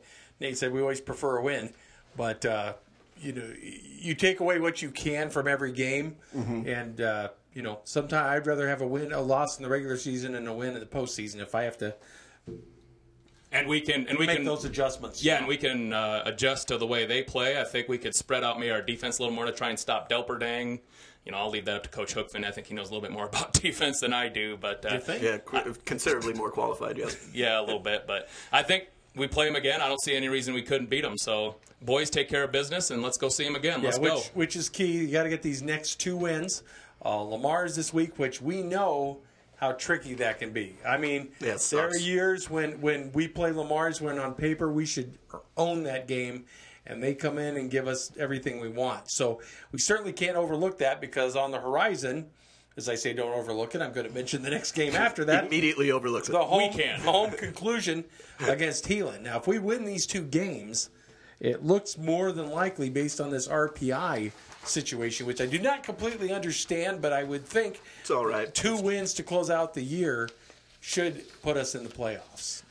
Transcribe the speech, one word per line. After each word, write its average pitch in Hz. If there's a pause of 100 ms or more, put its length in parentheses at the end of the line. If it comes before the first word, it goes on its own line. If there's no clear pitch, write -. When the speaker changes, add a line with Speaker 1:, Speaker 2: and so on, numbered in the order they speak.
(400)
Speaker 1:
Nate 135
said 127
we 135
always 135
prefer 135
a 120
win, 127 (420)
but, 113
uh, 104 (460)
you 143
know, 123
y-, - (200)
you 165
take 190
away 175
what 165
you 139
can 151
from 143
every 139
game, 135 (200)
Speaker 2:
Mm-hmm. 117
Speaker 1:
and, 117
uh, 107 (260)
you 127
know, 107
sometimes 147
I'd 143
rather 143
have 135
a 131
win, 143
a 143
loss 135
in 135
the 127
regular 135
season, 127
and 117
a 113
win 123
in 113
the 107
postseason 107
if 104
I 113
have 117
to 107 (1600)
Speaker 3:
And 139
we 151
can, 143
and 143
we 165
Speaker 1:
make 165
Speaker 3:
can 143
Speaker 1:
those 147
adjustments. 131
Speaker 3:
Yeah, 156
and 131
we 143
can, 123
uh, 107
adjust 131
to 120
the 113
way 117
they 123
play. 135
I 127
think 120
we 123
could 110
spread 127
out 117
maybe 120
our 107
defense 117
a -
little 120
more 117
to 117
try 120
and 110
stop 110
Delperdang. 120 (440)
You 95
know, 98
I'll 107
leave 104
that 104
up 101
to -
Coach 104
Hookfin. 104
I 101
think 101
he 107
knows 101
a 107
little 104
bit 98
more 104
<laughs> 101
about -
defense 147
than 123
I 123
do. 107
But, 101
uh, 104
Speaker 1:
You 127
think? 120
Speaker 2:
Yeah, 110
qu-, - (120)
considerably 120
more 107
qualified, 113
yes. 113 (160)
Speaker 3:
Yeah, 117
a 107
little 107
bit. 104
But 101 (240)
I 143
think 185 (260)
we 135
play 151
'em 147
again. 143
I 139
don't 139
see 139
any 131
reason 131
we 123
couldn't 127
beat 143
'em. 107
So, 107 (260)
boys, 139
take 139
care 143
of 135
business, 143
and 120
let's 123
go 135
see 147
'em 147
again. 147
Speaker 1:
Yeah, 127
Speaker 3:
Let's 123
Speaker 1:
which, 160
Speaker 3:
go. 139 (120)
Speaker 1:
which 165
is 160
key. 180 (140)
You -
gotta 160
get 160
these 139
next 156
two 180
wins. 175 (400)
Uh, 104
Lamar's 147
this 160
week, 165
which 127
we 180
know 165 (380)
how 131
tricky 143
that 117
can 113
be. 101 (100)
I 127
mean, 143 (100)
Speaker 2:
Yeah, 117
it -
Speaker 1:
there 156
are 175
Speaker 2:
sucks. 170
Speaker 1:
years 185
when, 156
when 143
we 160
play 165
Lamar's 156
when 147
on 131
paper 156
we 156
should 131 (380)
own 170
that 131
game, 123 (400)
and 117
they 139
come 147
in 147
and 131
give 131
us 127
everything 135
we 117
want. 120
So 117 (300)
we 131
certainly 208
can't 180
overlook 170
that 135
because 131
on 135
the 131
horizon, 143 (480)
as 120
I 120
say, 120
don't 120
overlook 113
it, 170
I'm 131
gonna 117
mention 127
the 143
next 151
game 151
after 196
that. 156
Speaker 2:
<laughs> -
Immediately 151
overlooks 120
it. -
Speaker 1:
The 170
home, 202
Speaker 3:
We 156
can. 117
Speaker 1:
the 170
home 208
conclusion 180 (340)
against 143
Heelan. 160
Now, 117
if 117
we 214
win 220
these 202
two 190
games, 135 (500)
it 123
looks 196
more 170
than 156
likely, 165
based 143
on 143
this 127
R 151
P 139
I 131 (320)
situation, 120
which 123
I 127
do 143
not 277
completely 208
understand, 175
but 147
I 139
would 143
think 220 (200)
Speaker 2:
It's -
all 135
right. -
Speaker 1:
two 220
wins 196
to -
close 170
out 165
the 139
year 131 (500)
should 175 (180)
put 151
us 127
in 120
the 113
playoffs. -